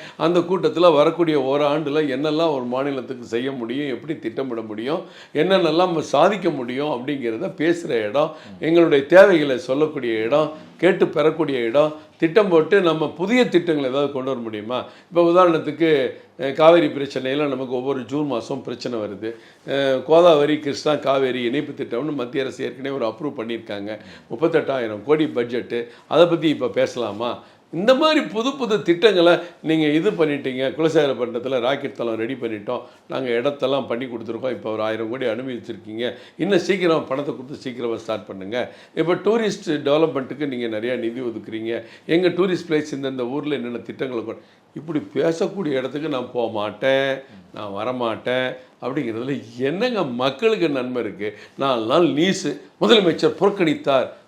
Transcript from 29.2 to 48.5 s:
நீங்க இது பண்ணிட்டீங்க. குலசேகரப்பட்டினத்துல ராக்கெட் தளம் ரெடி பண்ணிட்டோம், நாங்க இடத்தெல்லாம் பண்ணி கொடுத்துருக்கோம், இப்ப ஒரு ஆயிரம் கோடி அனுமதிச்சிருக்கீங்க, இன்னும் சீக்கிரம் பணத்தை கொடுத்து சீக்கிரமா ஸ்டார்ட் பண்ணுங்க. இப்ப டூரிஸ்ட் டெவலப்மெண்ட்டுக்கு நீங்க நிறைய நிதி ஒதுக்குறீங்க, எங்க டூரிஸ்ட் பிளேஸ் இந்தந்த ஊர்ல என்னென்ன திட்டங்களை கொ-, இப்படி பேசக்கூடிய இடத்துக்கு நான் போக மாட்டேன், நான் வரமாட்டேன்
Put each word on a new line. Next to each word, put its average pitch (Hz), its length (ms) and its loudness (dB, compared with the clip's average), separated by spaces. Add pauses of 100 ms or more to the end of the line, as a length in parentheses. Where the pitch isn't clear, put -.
நீங்க 160 240 2
இது 160 240 2
பண்ணிட்டீங்க. 135 520 -2 (120)
குலசேகரப்பட்டினத்துல 131 840 0
ராக்கெட் 135 340 -2
தளம் 117 220 -4
ரெடி 117 180 -4
பண்ணிட்டோம், 113 460 -6 (280)
நாங்க 131 220 -4
இடத்தெல்லாம் 135 560 -2
பண்ணி 120 180 -6
கொடுத்துருக்கோம், 117 460 -8
இப்ப 107 220 -8
ஒரு 107 100 -4
ஆயிரம் 110 280 -4
கோடி 131 160 -6
அனுமதிச்சிருக்கீங்க, 113 880 -6 (220)
இன்னும் 180 220 2
சீக்கிரம் 175 480 0
பணத்தை 139 280 -4
கொடுத்து 127 200 -14
சீக்கிரமா 120 420 -6
ஸ்டார்ட் 107 300 -8
பண்ணுங்க. 104 480 -6 (200)
இப்ப 160 200 0
டூரிஸ்ட் 208 560 0
டெவலப்மெண்ட்டுக்கு 143 800 0
நீங்க 123 180 -4
நிறைய 113 300 -4
நிதி 113 240 -4
ஒதுக்குறீங்க, 110 640 -6 (240)
எங்க 175 220 2
டூரிஸ்ட் 175 400 0
பிளேஸ் 151 280 -2
இந்தந்த 135 320 -6
ஊர்ல 143 260 -4
என்னென்ன 120 240 -6
திட்டங்களை 120 460 -8
கொ-, 110 160 -12 (340)
இப்படி 151 280 -6 (120)
பேசக்கூடிய 165 580 -2
இடத்துக்கு 131 360 -4
நான் 127 240 -6
போக 113 200 -2
மாட்டேன், 135 680 0 (360)
நான் 107 180 -10
வரமாட்டேன் 123 840 -2 (260)